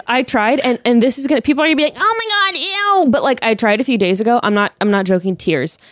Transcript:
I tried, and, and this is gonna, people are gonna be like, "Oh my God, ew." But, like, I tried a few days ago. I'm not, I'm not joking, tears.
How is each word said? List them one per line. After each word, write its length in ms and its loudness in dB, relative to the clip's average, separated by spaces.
I 160 -2
tried, 380 0
and, 240 -2
and 180 4
this 160 0
is 80 -4
gonna, 160 0
people 220 0
are 20 2
gonna 80 2
be 80 2
like, 160 -2
"Oh 540 0
my 0 -
God, 80 -8
ew." 60 2
But, 140 0
like, 180 0
I 120 0
tried 260 0
a 40 -4
few 140 0
days 220 0
ago. 240 2
I'm 100 0
not, 260 0
I'm 120 0
not 120 0
joking, 300 0
tears. 460 -4